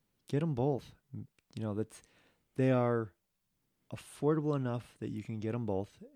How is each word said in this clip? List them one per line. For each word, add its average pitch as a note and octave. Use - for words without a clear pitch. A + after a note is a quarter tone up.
get C#3+
'em D#3+
both. B2+
M-, A2
you A2
know, G#2
that's, -
they C3
are A#2+
affordable D3
enough B2
that A2+
you G#2+
can A2+
get A2
'em A#2+
both. G2+